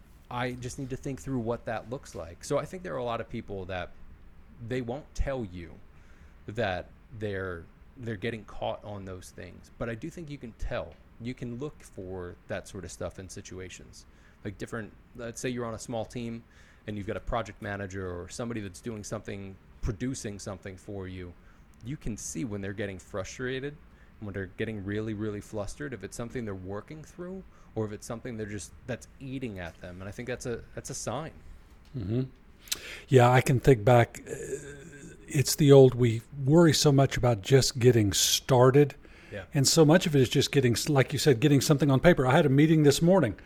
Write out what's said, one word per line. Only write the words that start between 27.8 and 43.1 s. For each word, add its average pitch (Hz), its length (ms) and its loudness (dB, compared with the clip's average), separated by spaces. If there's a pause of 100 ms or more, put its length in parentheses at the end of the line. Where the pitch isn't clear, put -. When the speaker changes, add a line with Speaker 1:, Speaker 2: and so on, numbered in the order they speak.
Speaker 1:
if 104 60 -8
it's 104 140 -12
something 117 320 -10
they're 110 80 -8
just, 101 260 -10 (160)
that's 117 200 -10 (120)
eating 131 400 -10
at 85 220 -12
them. 90 200 -14
And 95 60 -12
I 104 40 -10
think 120 160 -12
that's 123 180 -8
a, 120 140 -6 (160)
that's - 140 -14
a 139 40 -12
sign. 131 380 -8 (640)
Speaker 2:
Mm-hmm. 113 260 -4 (840)
Yeah, 123 240 8
I 127 100 6
can 131 180 2
think 120 240 6
back. 117 460 6
Uh, - 40 -10 (960)
it's - 280 0
the 143 160 6
old, 131 240 12
we 117 260 2 (240)
worry 156 280 8
so - 180 4
much 135 260 4
about 117 240 2
just 127 380 4
getting 113 340 6
started. 131 800 4 (360)
Speaker 1:
Yeah. 101 120 -10 (100)
Speaker 2:
And 139 140 2
so 165 160 6
much 156 220 8
of 147 100 0
it 135 60 6
is 117 80 4
just - 220 2
getting, 127 220 4
s-, - 160 -2
like 135 240 2
you 139 60 -4
said, 131 200 4
getting 143 220 6
something 147 280 4
on 131 100 4
paper. 160 280 6
I 127 80 4
had 165 100 6
a 143 40 2
meeting 156 340 6
this 143 180 6
morning, 165 340 4 (100)